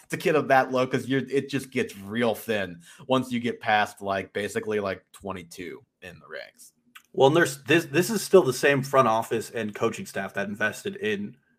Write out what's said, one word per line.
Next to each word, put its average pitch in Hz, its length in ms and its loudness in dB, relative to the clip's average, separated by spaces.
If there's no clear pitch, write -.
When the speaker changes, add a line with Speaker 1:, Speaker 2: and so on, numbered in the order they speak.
Speaker 1:
to 165 80 -6
get 165 180 0
up 127 140 0
that 131 240 4
low 127 120 2
'cause 123 220 -2
you're, 135 220 0
it 135 180 0
just - 240 -6
gets 113 260 -4
real 107 380 -2
thin 95 460 -4
once 127 240 0
you 120 80 -2
get 117 220 -4
past, 104 400 0
like, 98 320 -4
basically, 104 480 -2
like, 95 320 -6
twenty-two 87 680 -12
in 85 180 -18
the 73 100 -20
ranks. 62 440 -16
Speaker 2:
Well, 135 140 8
and 156 100 6
there's, 160 260 2
this, 165 220 2
this 165 240 0
is 214 120 -4
still 185 220 6
the 131 80 2
same 143 320 2
front 135 240 4
office 113 420 0
and 107 240 -6
coaching 113 320 -4
staff 98 280 -8
that 101 160 -4
invested 101 480 -6
in 104 400 -4